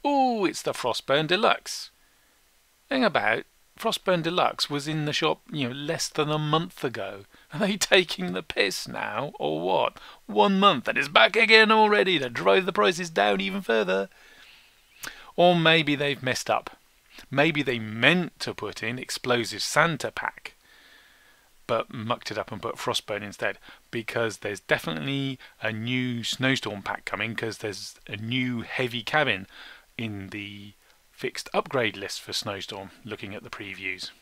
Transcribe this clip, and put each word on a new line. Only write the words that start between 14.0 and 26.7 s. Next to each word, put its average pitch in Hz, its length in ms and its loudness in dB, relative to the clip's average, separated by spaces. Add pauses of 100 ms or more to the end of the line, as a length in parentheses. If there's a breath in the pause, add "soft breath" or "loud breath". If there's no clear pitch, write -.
Or 175 220 6
maybe 160 380 4
they've 143 280 -2
messed 127 260 -2
up. - 280 -2 (520 loud breath)
Maybe 147 340 4
they 123 160 -2
meant 123 640 2
to 110 120 -6
put - 280 -8
in 117 160 -4
Explosive 117 640 -2
Santa 151 480 2
pack, - 440 -8 (1120 soft breath)
but 113 260 -2
mucked 113 380 -4
it 107 60 -6
up 104 160 -6
and 98 80 -10
put 113 140 -6
Frostburn 107 480 -4
instead, 101 340 -4 (340 loud breath)
because 113 460 -2
there's 104 240 -8
definitely 139 760 -2 (240 loud breath)
a 110 120 -2
new 120 500 -4
Snowstorm 127 580 -2